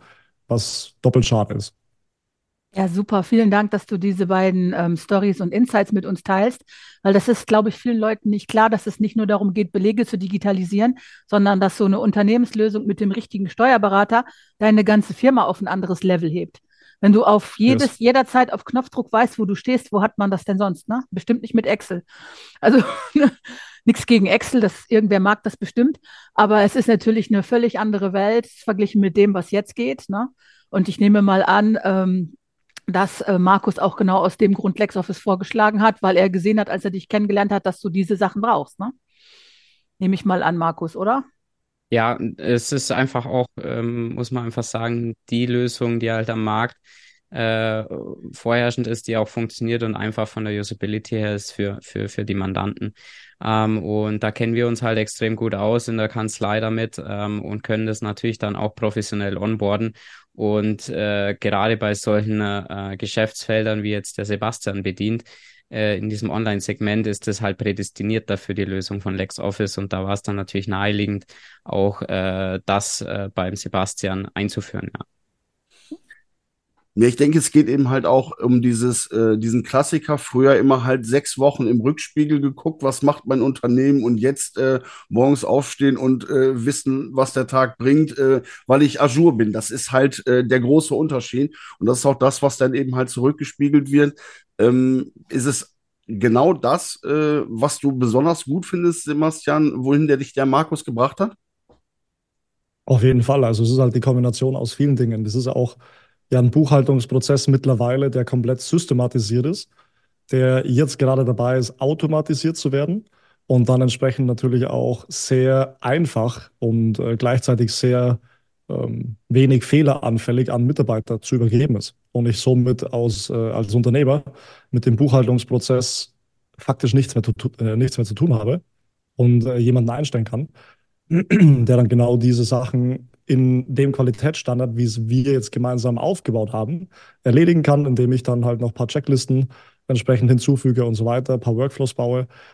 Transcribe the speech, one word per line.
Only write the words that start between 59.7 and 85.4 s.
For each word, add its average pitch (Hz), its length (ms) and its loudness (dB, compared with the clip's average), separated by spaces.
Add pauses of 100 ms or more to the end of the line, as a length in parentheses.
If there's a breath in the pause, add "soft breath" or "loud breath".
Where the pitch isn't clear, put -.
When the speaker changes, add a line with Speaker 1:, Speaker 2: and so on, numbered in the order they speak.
Speaker 3:
Und, 107 560 -4
äh, 104 500 -4
gerade 104 380 0
bei 107 160 -2
solchen, 107 480 -2
äh, 98 560 -8
Geschäftsfeldern, 110 840 -2
wie 104 80 -4
jetzt 104 260 -8
der 104 80 -8
Sebastian 104 560 -6
bedient, 101 420 -4 (480 soft breath)
äh, 107 260 -2
in 107 120 -6
diesem 107 200 -6
Online-Segment, 104 800 -4
ist 104 200 -6
das 104 140 -4
halt 98 160 -4
prädestiniert 104 720 -6
dafür, 101 240 -6
die 101 120 -4
Lösung 95 360 -8
von 95 140 -6
LexOffice. 98 640 -6
Und 98 140 -8
da 95 100 -4
war 98 100 -4
es 101 80 -6
dann 104 140 -6
natürlich 98 320 -8
naheliegend, 101 580 -4 (380 soft breath)
auch, 98 400 -2
äh, 95 600 -4
das, - 360 -2
äh, 98 320 -8
beim 92 220 -4
Sebastian 95 800 -6
einzuführen, 98 600 -6
ja. - 120 -14 (1900 soft breath)
Speaker 4:
Ja, 113 120 4
ich 123 80 0
denke, 151 240 2
es - 120 -2
geht 151 180 4
eben 135 200 2
halt 131 160 0
auch 127 320 2
um 123 240 2
dieses, 120 460 0
äh, 110 320 2
diesen 113 240 0
Klassiker, 147 560 -2
früher 135 380 4
immer 123 260 4
halt 127 240 -2
sechs 131 320 -2
Wochen 135 260 2
im 113 160 2
Rückspiegel 151 580 -2
geguckt, 139 440 -4
was 135 180 -2
macht 143 240 0
mein 127 160 0
Unternehmen 131 640 2
und 120 160 0
jetzt, 131 400 -2
äh, 131 200 0 (300 loud breath)
morgens 127 340 2